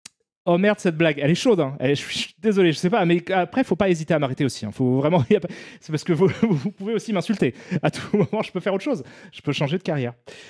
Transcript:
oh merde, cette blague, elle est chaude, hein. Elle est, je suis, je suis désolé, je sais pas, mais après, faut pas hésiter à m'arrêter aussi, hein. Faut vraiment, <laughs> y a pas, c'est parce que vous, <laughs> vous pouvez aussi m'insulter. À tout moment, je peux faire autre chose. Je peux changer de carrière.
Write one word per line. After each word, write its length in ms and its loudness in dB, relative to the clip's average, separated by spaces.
oh 120 4
merde, 220 2
cette 180 0
blague, 240 2
elle 80 2
est 60 4
chaude, 240 2
hein. 200 -2
Elle 120 2
est, 40 2
je 60 -4
suis, 180 -8
je 60 -6
suis 140 -18
désolé, 320 4
je 60 -4
sais 120 -2
pas, 160 2
mais 260 2
après, 320 0
faut 120 -2
pas 140 2
hésiter 260 0
à 40 0
m'arrêter 240 -2
aussi, 220 -2
hein. 60 -6
Faut 260 0
vraiment, 280 4
<laughs> 40 -2
y 60 6
a 40 2
pas, 80 -6
c'est 120 -16
parce 120 -4
que 100 0
vous, 240 4
<laughs> 40 -14
vous 300 0
pouvez 220 -6
aussi 200 -4
m'insulter. 400 0
À 80 0
tout 260 -4
moment, 240 0
je 100 -10
peux 80 -8
faire 140 -2
autre 100 -2
chose. 200 -4
Je 100 -20
peux 100 -2
changer 260 -2
de 60 -10
carrière. 300 -4